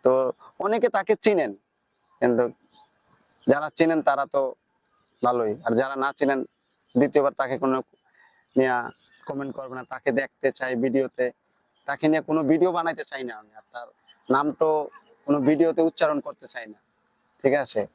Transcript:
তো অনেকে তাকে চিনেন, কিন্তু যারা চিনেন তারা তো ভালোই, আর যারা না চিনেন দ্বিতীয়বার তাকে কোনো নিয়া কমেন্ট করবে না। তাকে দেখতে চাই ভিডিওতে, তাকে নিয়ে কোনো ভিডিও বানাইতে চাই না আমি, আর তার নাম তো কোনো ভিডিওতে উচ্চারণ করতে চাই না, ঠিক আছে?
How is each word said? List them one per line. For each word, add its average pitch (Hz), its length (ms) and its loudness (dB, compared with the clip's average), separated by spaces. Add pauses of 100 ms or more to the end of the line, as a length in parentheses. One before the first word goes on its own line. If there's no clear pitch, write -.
তো 131 80 6 (520)
অনেকে 214 320 0
তাকে 196 180 0 (100)
চিনেন, 165 280 2 (680)
কিন্তু 123 240 4 (1000)
যারা 147 220 2 (100)
চিনেন 165 300 2
তারা 139 160 0 (100)
তো 139 80 2 (840)
ভালোই, 120 260 0 (120)
আর 117 160 0
যারা 135 240 -2
না 139 40 0 (100)
চিনেন 135 220 0 (540)
দ্বিতীয়বার 139 460 4
তাকে 135 220 -2
কোনো 131 160 0 (800)
নিয়া 131 180 2 (520)
কমেন্ট 139 300 -8
করবে 131 200 -14
না। 127 140 -14
তাকে 131 180 -4 (100)
দেখতে 135 280 -4 (100)
চাই 131 140 -4 (120)
ভিডিওতে, 127 420 0 (640)
তাকে 139 220 -6
নিয়ে 156 180 2
কোনো 156 120 0 (100)
ভিডিও 165 260 2
বানাইতে 165 340 -4
চাই 135 180 -10
না 113 120 -12
আমি, 107 180 -20
আর 107 140 -20
তার 120 160 -14 (460)
নাম 143 120 0 (140)
তো 156 80 4 (580)
কোনো 143 120 2 (100)
ভিডিওতে 160 400 2
উচ্চারণ 151 380 0
করতে 139 260 -16
চাই 120 200 -14
না, - 60 -20 (640)
ঠিক 135 200 4
আছে? 120 180 -4 (140)